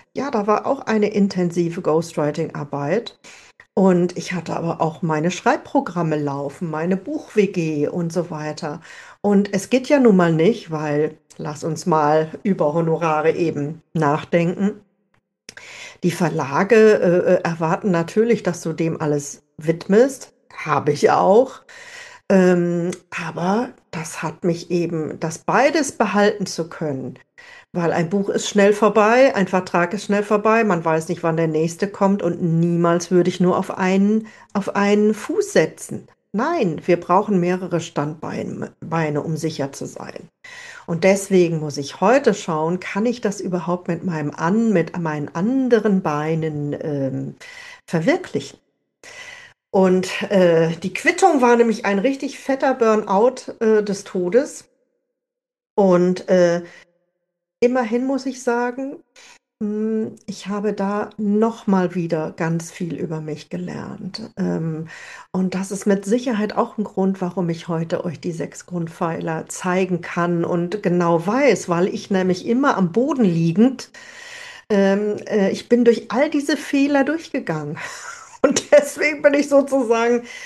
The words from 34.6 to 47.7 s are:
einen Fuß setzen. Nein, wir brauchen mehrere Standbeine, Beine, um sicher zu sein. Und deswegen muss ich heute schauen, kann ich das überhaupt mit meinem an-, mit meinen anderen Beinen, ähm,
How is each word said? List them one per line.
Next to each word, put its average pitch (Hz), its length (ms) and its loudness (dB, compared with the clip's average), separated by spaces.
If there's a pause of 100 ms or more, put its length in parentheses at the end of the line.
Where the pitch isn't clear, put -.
einen 208 380 4
Fuß 302 380 -4
setzen. - 560 -2 (240)
Nein, 233 540 -2
wir 175 120 4
brauchen 190 440 2
mehrere 175 400 -2
Standbeine, - 1000 -8
Beine, 156 420 -2
um 160 140 -4
sicher 151 380 -6
zu - 120 -12
sein. - 440 -16 (580)
Und 170 160 -4
deswegen 190 560 4
muss 151 180 -8
ich 143 220 -10
heute 240 340 4
schauen, 165 460 -2
kann 202 260 -4
ich 240 140 -2
das 196 220 -4
überhaupt 180 480 -4
mit 165 160 -4
meinem 156 260 -4
an-, 214 400 0
mit 165 260 0
meinen 156 380 -4
anderen 220 640 2
Beinen, 151 800 -2
ähm, 135 540 -4 (500)